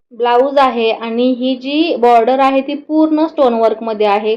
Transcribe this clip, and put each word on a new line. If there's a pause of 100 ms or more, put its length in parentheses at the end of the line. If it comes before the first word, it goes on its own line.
(160)
ब्लाऊज
आहे
आणि
ही
जी
बॉर्डर
आहे
ती
पूर्ण
स्टोन
वर्कमध्ये
आहे.